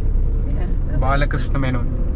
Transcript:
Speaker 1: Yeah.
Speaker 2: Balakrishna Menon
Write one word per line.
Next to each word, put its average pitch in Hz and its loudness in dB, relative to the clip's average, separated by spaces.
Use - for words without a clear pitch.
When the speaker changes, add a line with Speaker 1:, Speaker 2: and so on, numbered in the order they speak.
Speaker 1:
Yeah. - 0
Speaker 2:
Balakrishna 139 0
Menon 127 0